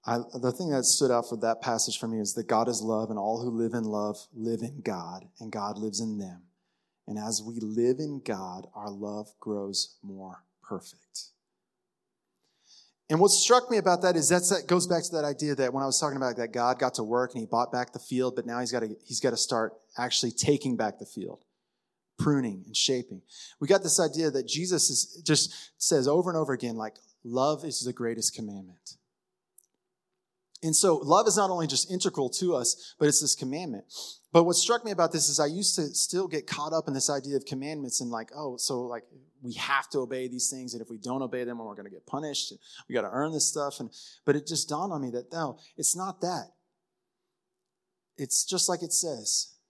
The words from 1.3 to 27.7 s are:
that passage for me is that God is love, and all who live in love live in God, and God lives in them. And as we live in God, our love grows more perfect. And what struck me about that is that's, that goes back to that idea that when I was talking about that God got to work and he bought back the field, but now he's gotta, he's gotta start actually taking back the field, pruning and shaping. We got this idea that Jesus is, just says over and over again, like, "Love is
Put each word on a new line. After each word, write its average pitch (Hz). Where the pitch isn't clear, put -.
that 113
passage 117
for 117
me 113
is 101
that 117
God 117
is 110
love, 110
and 107
all 110
who 123
live 117
in 117
love 104
live 113
in 139
God, 92
and 110
God 104
lives 107
in 110
them. 92
And 151
as 107
we 117
live 117
in 147
God, 92
our 104
love 104
grows 101
more 95
perfect. -
And 156
what 196
struck 247
me 226
about 180
that 180
is 147
that's, 180
that 190
goes 175
back 170
to -
that 151
idea 147
that 127
when 135
I -
was 131
talking 143
about 127
that 113
God 123
got 127
to 117
work 123
and 123
he 113
bought 117
back 123
the 117
field, 127
but 120
now 120
he's 120
gotta, 117
he's -
gotta 120
start 110
actually 123
taking 131
back 107
the 101
field, -
pruning 120
and 104
shaping. 120
We 143
got 190
this 165
idea 156
that 131
Jesus 160
is, 139
just 151
says 139
over 165
and 165
over 143
again, 120
like, 110
"Love 131
is 147